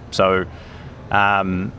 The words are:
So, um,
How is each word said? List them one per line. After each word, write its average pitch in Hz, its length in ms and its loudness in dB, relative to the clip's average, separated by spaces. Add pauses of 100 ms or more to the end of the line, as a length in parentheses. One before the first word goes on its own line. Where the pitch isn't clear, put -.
(120)
So, 95 340 4 (640)
um, 98 680 2